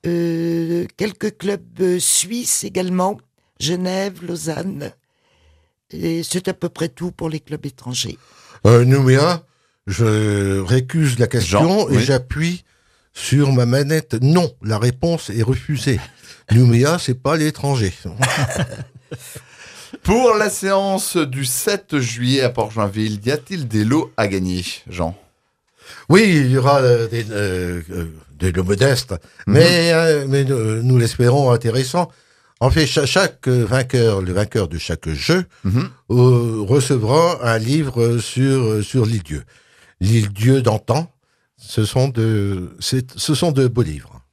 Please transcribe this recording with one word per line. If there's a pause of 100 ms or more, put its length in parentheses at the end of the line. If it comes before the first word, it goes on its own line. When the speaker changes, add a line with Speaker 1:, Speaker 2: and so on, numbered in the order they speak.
Speaker 1:
euh, (120)
quelques
clubs, (200)
euh,
suisses
également, (420)
Genève,
Lausanne. (1000)
Et
c'est
à
peu
près
tout
pour
les
clubs
étrangers. (480)
Speaker 2:
Euh,
Nouméa, (440)
je
récuse
la
question
Speaker 3:
Jean,
Speaker 2:
et
Speaker 3:
oui.
Speaker 2:
j'appuie (500)
sur
ma
manette.
Non, (100)
la
réponse
est
refusée. (260)
<laughs>
Nouméa,
c'est
pas
l'étranger.
<laughs> (2000)
Speaker 3:
Pour
la
séance
du
sept
juillet
à
Port-Joinville,
y
a-t-il
des
lots
à
gagner, (240)
Jean ? (960)
Speaker 2:
Oui,
il
y
aura,
euh,
des,
euh, (100)
euh, (260)
des
lots
modestes, (360)
Speaker 3:
Mhm.
Speaker 2:
mais,
euh,
mais,
euh,
nous
l'espérons
intéressants. (500)
En
fait,
cha-,
chaque,
euh,
vainqueur,
le
vainqueur
de
chaque
jeu, (180)
Speaker 3:
Mhm. (220)
Speaker 2:
euh,
recevra
un
livre
sur,
sur
l'île
Dieu. (580)
L'île
Dieu
d'antan, (460)
ce
sont
de,
c'est,
ce
sont
de
beaux
livres. (240)